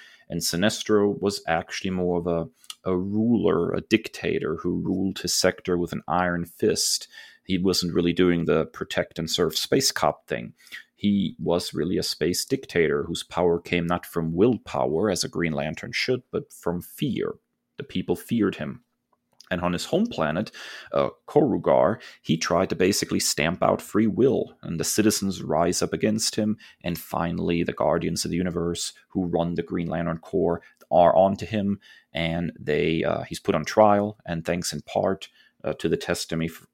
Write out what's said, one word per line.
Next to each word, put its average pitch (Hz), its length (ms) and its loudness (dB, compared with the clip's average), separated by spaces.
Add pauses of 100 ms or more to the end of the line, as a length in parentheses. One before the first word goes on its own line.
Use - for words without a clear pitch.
(300)
And 82 100 -4
Sinestro 101 800 2
was 101 260 -2
actually 85 440 -2
more 90 300 0
of 87 60 -4
a, 82 220 0 (420)
a 92 60 2
ruler, 95 760 2
a - 100 -2
dictator - 760 0
who 87 240 -2
ruled 95 380 -2
his - 160 -2
sector - 420 0
with 87 160 -2
an - 160 -6
iron 87 380 0
fist. - 600 -2 (360)
He 92 140 0
wasn't 90 340 0
really 85 220 2
doing 87 320 4
the 78 200 2
protect - 520 -6
and 80 120 -4
serve 82 280 0
space - 340 0
cop - 340 -2
thing. 58 280 -8 (400)
He 101 440 0
was 85 360 -2
really 90 240 0
a 87 40 -2
space - 440 -2
dictator 78 560 0
whose 82 220 -6
power 85 360 2
came 87 260 -2
not 87 200 -2
from 82 260 -4
willpower, 90 800 2
as 87 140 0
a - 40 -6
Green 82 240 -2
Lantern 78 400 -6
should, 127 380 -2
but - 200 -6
from 87 300 -4
fear. - 540 -4 (420)
The - 80 -10
people 131 320 -2
feared 104 380 0
him. 73 300 -10 (640)
And 90 100 -2
on 87 140 0
his 87 100 -4
home 208 220 0
planet, 82 440 -2 (400)
uh, 69 200 0 (180)
Korugar, 90 720 4 (240)
he - 160 0
tried 87 320 2
to - 40 0
basically 95 460 2
stamp 82 420 0
out 98 200 2
free 110 240 2
will, 107 560 0
and 82 180 -6
the 80 40 -2
citizens 101 580 0
rise 85 400 0
up 82 100 -2
against 107 420 0
him, 107 220 0 (260)
and 85 160 -4
finally 85 640 -2
the - 120 -2
Guardians 82 500 0
of 82 60 -6
the 85 80 -2
Universe, 87 560 -4 (140)
who 92 180 -2
run 85 280 0
the 87 80 -2
Green 87 260 -4
Lantern 82 300 -4
Corps, 85 440 0 (280)
are 85 240 6
onto 98 300 4
him, 101 340 -2 (360)
and 82 440 -2
they, 80 460 0
uh, - 200 -2
he's - 140 -10
put - 160 -2
on 80 120 -2
trial, 104 580 4
and 82 220 -6
thanks 87 260 -2
in 73 80 -6
part, 98 480 -2 (340)
uh, 76 120 -4
to - 160 -2
the 82 80 0
testimony, 85 520 -4 (240)